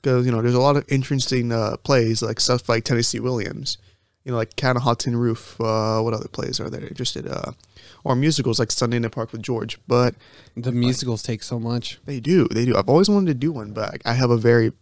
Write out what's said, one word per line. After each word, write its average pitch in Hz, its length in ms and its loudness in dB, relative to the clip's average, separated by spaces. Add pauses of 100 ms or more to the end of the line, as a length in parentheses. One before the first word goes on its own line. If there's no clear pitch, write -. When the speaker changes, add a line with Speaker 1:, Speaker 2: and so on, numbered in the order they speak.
Speaker 1:
'cause, 123 220 2
you 127 60 2
know, 113 100 0
there's 120 120 2
a 123 80 4
lot 143 160 4
of 139 100 -2
interesting, 131 640 0
uh, 113 260 0
plays, 113 440 2
like, 113 180 -4
stuff - 300 0
like 117 160 2
Tennessee 117 340 0
Williams, 123 580 -6 (460)
you 131 80 -8
know, 120 60 -2
like, 113 180 -4
Can 127 220 0
a - 20 0
Hot 120 200 2
Tin 120 160 -2
Roof, 117 440 -2
uh, 110 420 0
what 113 120 0
other 107 160 -6
plays - 300 -6
are - 100 -8
there - 160 -10
interested, - 420 -8
uh, - 240 -8 (520)
or 131 120 0
musicals 139 440 2
like 113 120 0
Sunday 120 260 0
in 117 60 0
the 113 60 -4
Park 113 220 -8
with 113 100 -10
George, 113 360 -6 (100)
but 120 280 2 (400)
Speaker 2:
The 120 160 -4
musicals 120 520 0
take 113 200 -6
so 120 160 -6
much. 117 460 -6
Speaker 1:
They 139 140 -6
do, 160 300 4
they 117 160 0
do. 120 100 2
I've 98 140 0
always 180 200 6
wanted 202 180 4
to 156 60 0
do 139 180 -2
one, 107 200 -10
but 104 340 -6
I, 117 60 0
I - 20 2
have 127 160 2
a 120 80 6
very 117 340 4 (100)